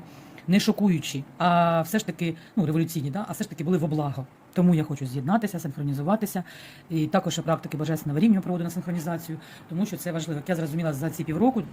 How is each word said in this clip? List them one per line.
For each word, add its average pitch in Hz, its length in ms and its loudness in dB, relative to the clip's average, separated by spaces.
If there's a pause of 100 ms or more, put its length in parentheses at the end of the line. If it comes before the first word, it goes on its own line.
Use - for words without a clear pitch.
(480)
не 190 120 6
шокуючі, 175 640 0 (140)
а 170 440 4
все 165 160 0
ж - 80 -2
таки, 165 300 -4 (200)
ну, 175 100 4
революційні, 151 440 0
да, 190 180 -4
а - 40 -8
все - 120 -6
ж - 60 -14
таки 156 140 -8
були 180 140 2
во 160 100 0
благо. 143 380 -2 (260)
Тому 180 220 6
я 151 100 4
хочу 143 220 -6
з'єднатися, 170 520 0
синхронізуватися. 156 840 -2 (460)
І 160 160 0
також 175 320 0
я 151 60 -4
практики 156 320 -2
божественного 151 440 -2
рівня 202 200 6
проводу 175 240 -2
на 170 60 -4
синхронізацію, 170 680 -4 (300)
тому 170 180 -2
що 175 100 -6
це 180 160 -6
важливо. 156 280 -4
Як - 80 -10
я 185 60 2
зрозуміла 160 380 -2
за 147 180 -2
ці 160 140 -6
півроку, 208 380 2 (100)